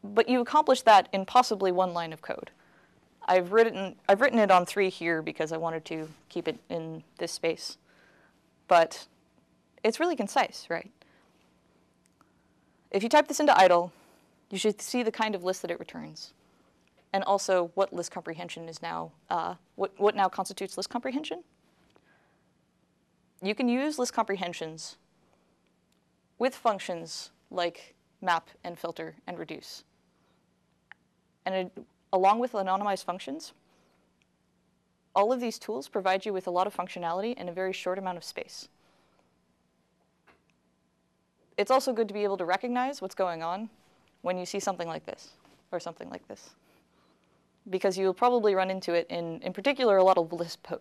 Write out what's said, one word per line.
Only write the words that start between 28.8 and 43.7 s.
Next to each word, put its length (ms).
and 140
reduce. 440
And 100
it, 160
along 240
with 140
anonymized 520
functions, 500
all 180
of 80
these 160
tools 300
provide 360
you 100
with 120
a 60
lot 160
of 80
functionality 580
in 160
a 20
very 220
short 240
amount 200
of 60
space. 440
It's 140
also 220
good 140
to 60
be 100
able 140
to 80
recognize 560
what's 140
going 280
on 260